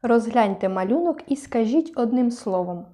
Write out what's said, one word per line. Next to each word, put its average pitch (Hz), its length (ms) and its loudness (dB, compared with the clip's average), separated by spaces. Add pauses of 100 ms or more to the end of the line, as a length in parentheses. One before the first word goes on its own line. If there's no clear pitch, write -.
Розгляньте 226 640 2
малюнок 247 640 0
і 269 40 -2
скажіть 254 600 0
одним 240 340 2
словом, 180 640 -4